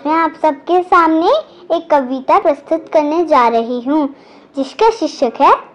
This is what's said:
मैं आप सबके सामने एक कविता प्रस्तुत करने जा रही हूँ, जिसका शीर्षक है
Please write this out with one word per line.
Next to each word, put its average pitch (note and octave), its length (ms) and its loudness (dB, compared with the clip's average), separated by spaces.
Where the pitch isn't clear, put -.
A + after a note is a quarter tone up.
मैं D#4 80 0
आप D#4+ 280 -2
सबके D#4 400 0
सामने E4+ 480 2
एक E4 140 -8
कविता C4+ 480 0
प्रस्तुत D#4+ 500 -2
करने D#4 360 0
जा C#4+ 240 2
रही A#3 320 -2
हूँ, C#4+ 260 -2
जिसका C#4 340 0
शीर्षक D4 500 -4
है D#4 100 6